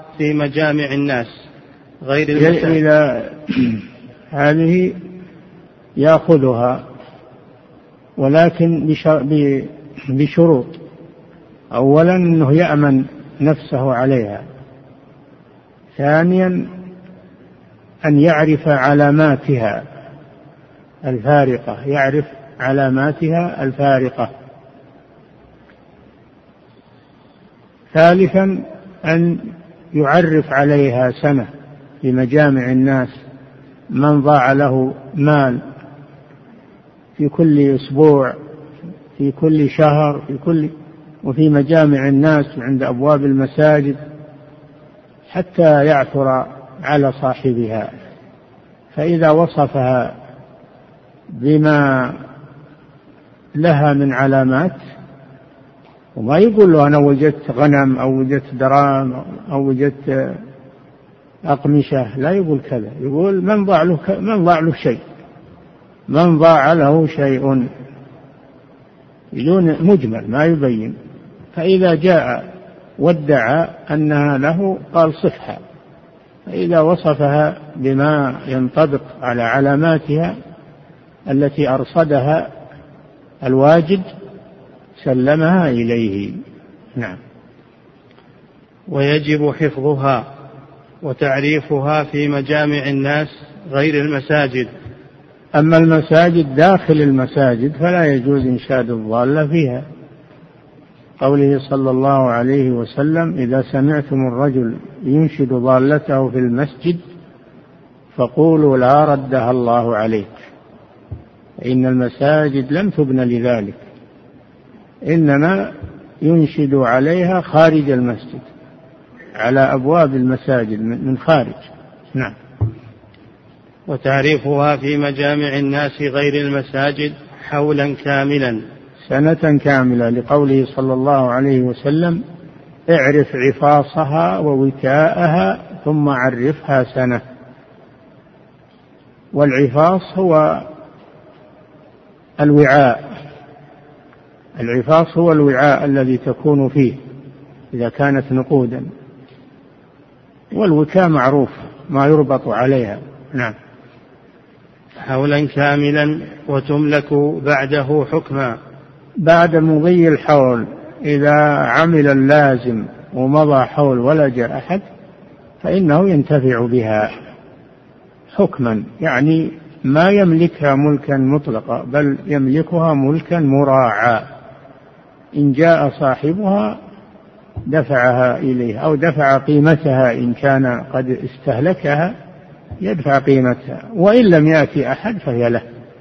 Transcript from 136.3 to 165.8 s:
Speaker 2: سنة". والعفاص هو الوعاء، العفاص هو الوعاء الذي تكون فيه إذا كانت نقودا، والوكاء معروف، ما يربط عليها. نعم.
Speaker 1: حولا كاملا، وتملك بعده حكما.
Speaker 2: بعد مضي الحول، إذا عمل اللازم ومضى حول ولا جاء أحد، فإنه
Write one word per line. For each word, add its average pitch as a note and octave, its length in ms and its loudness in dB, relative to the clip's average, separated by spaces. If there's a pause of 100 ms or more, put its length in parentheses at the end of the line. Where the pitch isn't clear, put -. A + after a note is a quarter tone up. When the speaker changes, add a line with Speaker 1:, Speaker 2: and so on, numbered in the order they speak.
Speaker 2:
سنة". B2 380 -4 (2000)
والعفاص C#3+ 680 2 (160)
هو D#3 440 2 (1800)
الوعاء، C#3+ 640 4 (1600)
العفاص B2+ 580 0
هو E3+ 140 4
الوعاء C#3+ 540 2
الذي C3 320 0
تكون C#3 520 0
فيه C3+ 240 2 (800)
إذا A#2+ 160 -4
كانت C#3 420 -2
نقودا، B2+ 540 -2 (1700)
والوكاء F3 560 2
معروف، C3+ 400 2 (400)
ما C#3 160 0
يربط C#3+ 420 2
عليها. A#2+ 520 -2 (340)
نعم. A#2+ 200 -6 (1400)
Speaker 1:
حولا C#3+ 500 -2
كاملا، D3 720 0 (280)
وتملك D3 640 -2 (300)
بعده C#3 680 0
حكما. C#3 460 -4 (600)
Speaker 2:
بعد E3+ 380 4
مضي D#3+ 520 4
الحول، C3 580 2 (360)
إذا D3 320 2 (220)
عمل D3 520 2
اللازم C3+ 800 2 (280)
ومضى C3+ 520 2
حول C#3 340 0
ولا D3 280 2
جاء B2 300 -4
أحد، F#3 240 -6 (840)
فإنه F3 460 2